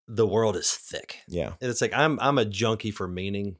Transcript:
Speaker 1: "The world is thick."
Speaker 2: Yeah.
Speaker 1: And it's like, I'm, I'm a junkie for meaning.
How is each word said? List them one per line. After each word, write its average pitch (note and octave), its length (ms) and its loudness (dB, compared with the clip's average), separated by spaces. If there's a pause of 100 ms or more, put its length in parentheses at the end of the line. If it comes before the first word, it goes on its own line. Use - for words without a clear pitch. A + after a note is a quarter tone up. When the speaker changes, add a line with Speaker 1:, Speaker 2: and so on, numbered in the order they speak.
Speaker 1:
"The A2+ 200 2
world G#2 300 2
is - 160 0
thick." - 540 -10
Speaker 2:
Yeah. E2+ 340 -4
Speaker 1:
And B2+ 100 -2
it's A2+ 100 -2
like, A#2 120 2
I'm, C#3+ 280 4
I'm C3+ 180 4
a A2+ 60 4
junkie G#2+ 480 0
for F#2+ 160 -6
meaning. G2 520 -6